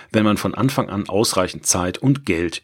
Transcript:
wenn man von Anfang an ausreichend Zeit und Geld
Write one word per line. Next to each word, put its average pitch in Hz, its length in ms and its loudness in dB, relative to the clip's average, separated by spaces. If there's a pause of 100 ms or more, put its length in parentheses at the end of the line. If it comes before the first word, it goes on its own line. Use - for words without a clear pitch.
(120)
wenn 110 120 4
man 104 140 4
von - 180 -4
Anfang 127 340 0
an 98 200 -4
ausreichend 95 580 0
Zeit 90 300 0
und 139 280 2
Geld 85 380 -2